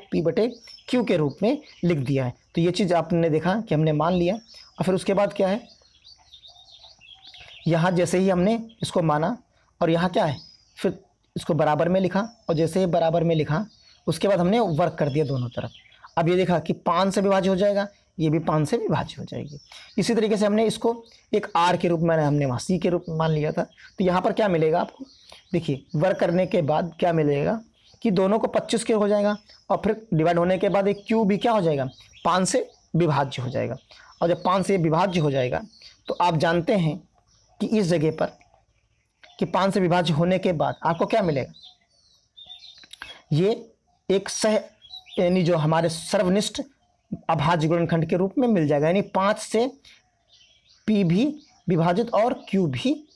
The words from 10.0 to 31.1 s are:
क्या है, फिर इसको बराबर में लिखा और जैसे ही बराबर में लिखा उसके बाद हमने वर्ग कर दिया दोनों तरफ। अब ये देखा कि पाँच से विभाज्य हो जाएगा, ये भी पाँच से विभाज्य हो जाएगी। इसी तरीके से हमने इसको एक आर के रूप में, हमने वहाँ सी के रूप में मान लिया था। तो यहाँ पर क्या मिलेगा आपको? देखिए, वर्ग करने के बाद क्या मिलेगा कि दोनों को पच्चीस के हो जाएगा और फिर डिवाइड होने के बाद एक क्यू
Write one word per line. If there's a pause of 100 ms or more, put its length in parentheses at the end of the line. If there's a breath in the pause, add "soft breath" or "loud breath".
क्या
है, (400)
फिर (380)
इसको
बराबर
में
लिखा (200)
और
जैसे
ही
बराबर
में
लिखा (420 soft breath)
उसके
बाद
हमने
वर्ग
कर
दिया
दोनों
तरफ। (480 loud breath)
अब
ये
देखा
कि
पाँच
से
विभाज्य
हो
जाएगा, (320 soft breath)
ये
भी
पाँच
से
विभाज्य
हो
जाएगी। (400 loud breath)
इसी
तरीके
से
हमने
इसको (380 soft breath)
एक (100)
आर
के
रूप
में,
हमने
वहाँ
सी
के
रूप
में
मान
लिया
था।
तो
यहाँ
पर
क्या
मिलेगा
आपको? (480 loud breath)
देखिए, (120)
वर्ग
करने
के
बाद
क्या
मिलेगा (420 soft breath)
कि
दोनों
को
पच्चीस
के
हो
जाएगा (340 loud breath)
और
फिर
डिवाइड
होने
के
बाद
एक
क्यू